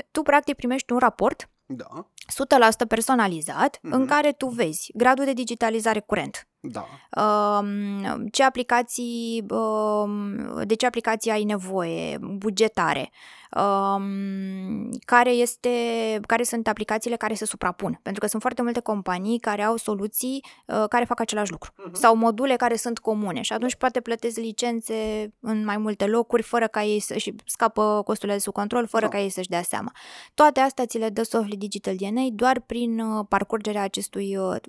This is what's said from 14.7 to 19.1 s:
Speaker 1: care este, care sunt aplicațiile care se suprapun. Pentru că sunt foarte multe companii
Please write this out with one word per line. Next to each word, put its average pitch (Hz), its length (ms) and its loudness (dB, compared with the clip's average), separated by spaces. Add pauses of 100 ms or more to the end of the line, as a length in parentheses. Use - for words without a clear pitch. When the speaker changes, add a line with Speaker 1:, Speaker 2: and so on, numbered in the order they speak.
Speaker 1:
care 247 240 4
este, 240 400 2 (560)
care 226 160 2
sunt 233 260 -2
aplicațiile 220 480 -2
care 220 180 -2
se 208 100 -6
suprapun. - 580 -4
Pentru 196 200 -6
că 208 60 0
sunt 214 140 -2
foarte 247 200 -2
multe 240 180 0
companii 202 580 -2